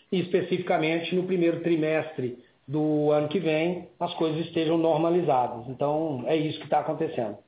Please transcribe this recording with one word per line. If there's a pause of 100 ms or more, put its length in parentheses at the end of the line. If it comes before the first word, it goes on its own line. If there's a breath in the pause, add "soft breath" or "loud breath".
(100)
e
especificamente
no
primeiro
trimestre (280 loud breath)
do
ano
que
vem (120)
as
coisas
estejam
normalizadas.
Então,
é
isso
que
tá
acontecendo. (100)